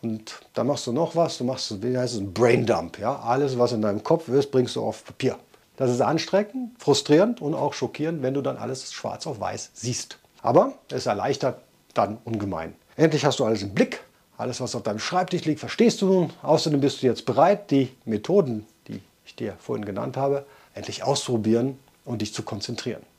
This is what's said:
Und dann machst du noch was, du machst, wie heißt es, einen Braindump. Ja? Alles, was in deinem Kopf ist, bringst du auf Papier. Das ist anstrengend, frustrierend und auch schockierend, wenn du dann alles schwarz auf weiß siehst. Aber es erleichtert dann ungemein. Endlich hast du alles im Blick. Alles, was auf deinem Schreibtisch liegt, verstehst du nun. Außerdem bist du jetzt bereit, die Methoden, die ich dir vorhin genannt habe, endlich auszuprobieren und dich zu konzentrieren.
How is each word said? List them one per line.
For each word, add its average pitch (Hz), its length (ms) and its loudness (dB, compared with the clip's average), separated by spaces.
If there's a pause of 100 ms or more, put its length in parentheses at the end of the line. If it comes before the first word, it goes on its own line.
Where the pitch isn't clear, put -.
Und 110 400 -8 (120)
dann 117 140 -2
machst 135 200 -2
du 123 40 -4
noch 156 240 -2
was, 165 220 0
du 123 80 -4
machst, 120 360 -4
wie 127 160 -2
heißt 123 180 -2
es, 104 40 -4
einen 98 140 -6
Braindump. 110 680 2
Ja? 107 200 -2
Alles, 127 380 0
was 120 140 4
in 110 100 -2
deinem 107 220 0
Kopf 160 240 0
ist, 139 240 2
bringst 127 240 2
du 120 80 -4
auf 110 220 -6
Papier. - 320 -4 (400)
Das 131 120 0
ist 123 120 0
anstrengend, 202 760 0
frustrierend 165 640 4
und 143 120 -2
auch 143 180 -2
schockierend, 151 500 -4
wenn 131 120 0
du 139 80 -2
dann 131 160 -4
alles 123 340 -8
schwarz - 360 -8
auf 123 120 -8
weiß 95 360 -6
siehst. - 420 -8 (240)
Aber 180 320 4 (180)
es 127 140 -6
erleichtert 123 560 -2 (320)
dann 107 320 0
ungemein. 98 500 -6 (220)
Endlich 151 260 4
hast 139 160 2
du 131 60 4
alles 107 160 2
im 98 120 -6
Blick. - 280 0 (360)
Alles, 120 220 -6
was 123 160 -6
auf 113 80 -8
deinem 107 160 -4
Schreibtisch 180 460 -2
liegt, 151 160 0
verstehst - 400 2
du 196 60 4
nun. 185 260 4 (100)
Außerdem 147 380 4
bist 139 200 2
du 131 40 0
jetzt 117 200 2
bereit, 156 460 4
die 135 180 4 (140)
Methoden, 113 640 0 (240)
die 107 120 -10 (240)
ich - 100 -20
dir 107 240 -8
vorhin 113 260 -6
genannt 113 320 -6
habe, 139 280 0 (280)
endlich 101 300 -10
auszuprobieren 123 760 2 (240)
und 120 180 -6
dich 107 120 -6
zu 156 100 -8
konzentrieren. 113 580 -8 (180)